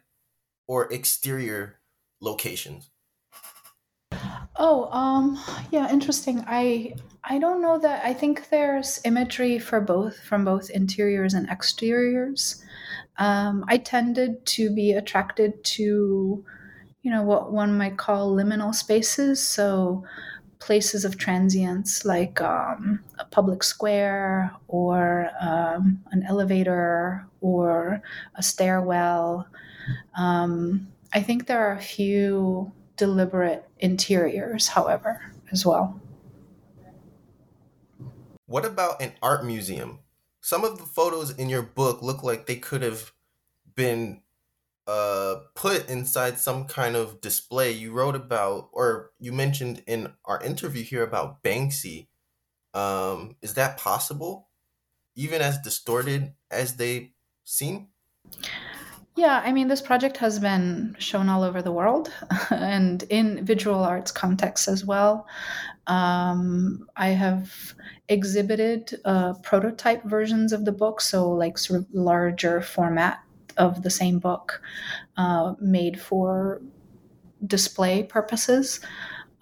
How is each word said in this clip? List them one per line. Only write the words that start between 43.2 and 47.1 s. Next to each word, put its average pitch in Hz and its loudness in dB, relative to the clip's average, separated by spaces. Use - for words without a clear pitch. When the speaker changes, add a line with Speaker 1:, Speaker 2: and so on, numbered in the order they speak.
Speaker 1:
been, 117 -2
uh, 101 -2
put 196 -2
inside 127 -2
some 131 -4
kind 120 -2
of 110 -4